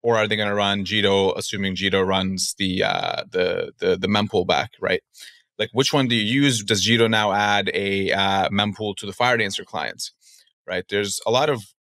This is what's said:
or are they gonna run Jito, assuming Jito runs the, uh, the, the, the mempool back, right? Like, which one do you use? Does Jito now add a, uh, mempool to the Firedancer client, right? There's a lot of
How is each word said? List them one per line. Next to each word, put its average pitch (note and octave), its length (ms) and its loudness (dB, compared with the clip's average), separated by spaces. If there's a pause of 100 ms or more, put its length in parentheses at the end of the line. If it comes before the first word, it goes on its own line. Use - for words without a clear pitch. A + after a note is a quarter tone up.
or A#2 160 2
are G#2+ 100 2
they G#2+ 80 0
gonna G#2 200 0
run G2+ 280 2
Jito, G2 540 2
assuming G2 380 -4
Jito F#2+ 280 2
runs F#2+ 540 -2
the, F#2 260 -2
uh, - 460 -2
the, F2+ 480 -2
the, F2+ 200 2
the F#2+ 100 -4
mempool G#2 400 0
back, D#2 240 0 (100)
right? F#2 220 -2 (560)
Like, G#2+ 140 -4
which C3+ 200 -2
one C3+ 140 2
do A#2+ 80 0
you G#2+ 80 0
use? B2 400 2
Does G2+ 200 0
Jito A2+ 240 4
now G#2+ 260 2
add G2+ 420 2
a, G2 360 0
uh, G2 380 0
mempool G2+ 460 -2
to - 100 -12
the G2 80 -10
Firedancer A#2 500 0
client, D2 460 -8 (560)
right? F#2 240 -4
There's G2+ 380 -2
a - 20 0
lot C3+ 220 4
of A#2 100 -2 (220)